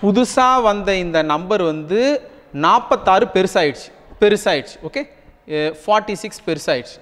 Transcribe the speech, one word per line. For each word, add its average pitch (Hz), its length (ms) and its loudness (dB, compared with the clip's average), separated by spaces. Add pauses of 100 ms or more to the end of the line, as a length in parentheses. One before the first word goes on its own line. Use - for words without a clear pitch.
புதுசா 247 480 2 (160)
வந்த 202 240 0 (140)
இந்த 165 140 0 (140)
நம்பர் 185 380 -2
வந்து 156 300 -4 (640)
நாற்பத்தாறு 190 600 2 (100)
பெருசாயிடுச்சு, 185 540 0 (320)
பெருசாயிடுச்சு. 202 560 0 (120)
ஓகே, 269 140 -8 (540)
அ, - 20 -2 (240)
ஃபார்ட்டி 208 400 0
சிக்ஸ் - 240 -12
பெருசாயிடுச்சு, 147 560 -4